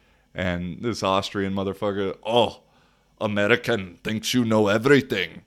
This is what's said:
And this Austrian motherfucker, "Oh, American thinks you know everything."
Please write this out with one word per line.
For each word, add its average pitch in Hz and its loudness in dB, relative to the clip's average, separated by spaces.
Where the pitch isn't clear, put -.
And 90 -6
this 107 -4
Austrian 98 0
motherfucker, 98 -4
"Oh, 117 2
American 104 0
thinks 110 -4
you 123 2
know 110 4
everything." 110 2